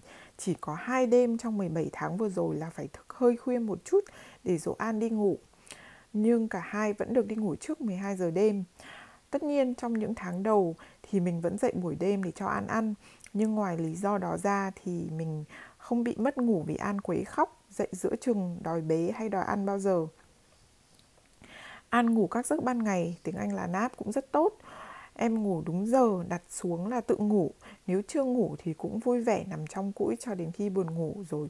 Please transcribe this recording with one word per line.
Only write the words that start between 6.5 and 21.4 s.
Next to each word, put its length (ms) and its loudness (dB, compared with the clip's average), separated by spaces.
hai 340 -2
vẫn 200 -4
được 140 4
đi 80 -2
ngủ 200 0
trước 260 -8
mười 140 -2
hai 200 -4
giờ 160 0
đêm. 320 4
Tất 120 -2
nhiên 320 2
trong 180 -4
những 220 -2
tháng 280 -6
đầu 320 4
thì 160 2
mình 220 0
vẫn 160 0
dậy 180 2
buổi 200 -2
đêm 280 0
để 80 -4
cho 160 -6
An 200 -2
ăn. 260 -2
Nhưng 220 2
ngoài 220 0
lý 180 -2
do 220 0
đó 200 -2
ra 340 0
thì 240 -4
mình 260 -4
không 260 0
bị 140 -2
mất 200 0
ngủ 300 4
vì 80 -2
An 260 -2
quấy 220 0
khóc, 460 -2
dậy 220 -2
giữa 240 -2
chừng 480 -2
đòi 180 -2
bế 340 0
hay 140 -6
đòi 140 0
ăn 220 -2
bao 140 -2
giờ. 280 2